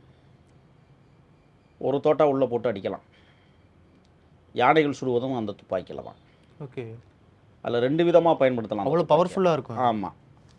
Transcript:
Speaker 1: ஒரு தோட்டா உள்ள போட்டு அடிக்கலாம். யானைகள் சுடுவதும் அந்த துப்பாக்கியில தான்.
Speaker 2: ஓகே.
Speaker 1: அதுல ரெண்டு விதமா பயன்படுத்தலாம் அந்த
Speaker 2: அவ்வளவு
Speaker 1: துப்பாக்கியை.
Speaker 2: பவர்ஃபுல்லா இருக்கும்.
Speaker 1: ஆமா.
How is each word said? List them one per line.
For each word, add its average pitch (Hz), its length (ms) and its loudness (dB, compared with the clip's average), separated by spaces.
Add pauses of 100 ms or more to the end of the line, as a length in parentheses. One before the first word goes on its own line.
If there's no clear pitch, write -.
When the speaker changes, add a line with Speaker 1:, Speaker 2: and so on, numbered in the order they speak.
(1800)
Speaker 1:
ஒரு 131 220 -2
தோட்டா 151 280 2
உள்ள 135 180 0
போட்டு 117 260 -2
அடிக்கலாம். 101 340 -8 (1500)
யானைகள் 143 480 2
சுடுவதும் 127 360 -2
அந்த 107 160 -6
துப்பாக்கியில 87 500 -8
தான். 57 140 -20 (440)
Speaker 2:
ஓகே. 123 340 -14 (680)
Speaker 1:
அதுல 120 180 -2
ரெண்டு 147 240 2
விதமா 170 280 6
பயன்படுத்தலாம் 120 440 0
அந்த - 0 -
Speaker 2:
அவ்வளவு 156 300 0
Speaker 1:
துப்பாக்கியை. 151 120 4
Speaker 2:
பவர்ஃபுல்லா 180 340 2
இருக்கும். 127 240 -6
Speaker 1:
ஆமா. 110 360 -2 (460)